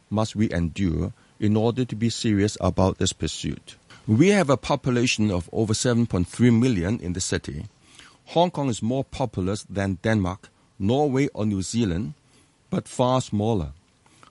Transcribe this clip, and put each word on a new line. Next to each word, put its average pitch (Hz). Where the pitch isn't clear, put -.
must 107
we 107
endure 85
in 107
order 117
to 117
be 113
serious 104
about 92
this 95
pursuit? -
We 123
have 190
a 131
population 123
of 87
over 110
seven 117
point 90
three 123
million 113
in 87
the 92
city. 80
Hong 170
Kong 143
is 113
more 127
populous 101
than 98
Denmark, 98
Norway 135
or 107
New 98
Zealand, 110
but -
far 127
smaller. 104